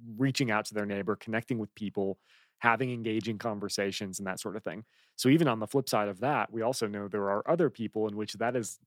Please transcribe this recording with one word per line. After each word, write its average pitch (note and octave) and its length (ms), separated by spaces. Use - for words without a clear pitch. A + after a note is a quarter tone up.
reaching C3 320
out G#2+ 160
to - 80
their G#2 100
neighbor, G2+ 320
connecting A2+ 420
with G#2+ 160
people, G2 440
having A#2+ 320
engaging A2+ 480
conversations, G2+ 800
and G2+ 80
that F#2 140
sort G2+ 160
of G#2 80
thing. F#2 200
So - 160
even D#3+ 180
on A2+ 120
the G#2+ 60
flip C3+ 220
side G#2+ 200
of F#2+ 120
that, B2 320
we A2+ 80
also A#2 260
know G2+ 220
there G2+ 220
are G#2 180
other E3 220
people G#2+ 360
in G#2 100
which G#2+ 180
that A#2 200
is A#2 320